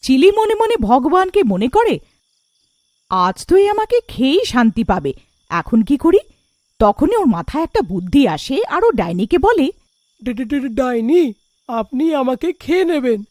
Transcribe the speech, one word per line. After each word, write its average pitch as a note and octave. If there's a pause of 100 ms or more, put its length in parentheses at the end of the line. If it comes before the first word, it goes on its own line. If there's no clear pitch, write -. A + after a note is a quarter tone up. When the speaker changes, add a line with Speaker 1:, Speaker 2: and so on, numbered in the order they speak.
Speaker 1:
চিলি C4+
মনে A4
মনে A4
ভগবানকে D#4
মনে G3+
করে, G#4 (1120)
"আজ F#3
তো F4
এ G4+
আমাকে G#4+
খেয়েই D4
শান্তি A3+
পাবে, C#3+ (360)
এখন G3
কি C#4
করি?" E4+ (600)
তখনই B3
ওর G4
মাথায় A#3+
একটা A4
বুদ্ধি F#3
আসে C4+
আর F4+
ও A#4
ডাইনিকে F#3+
বলে, E4+ (540)
Speaker 2:
"ডা-, B3
ডা-, A3+
ডা-, C4+
ডাইনি, B3+ (360)
আপনি B3+
আমাকে C4
খেয়ে F4+
নেবেন B3+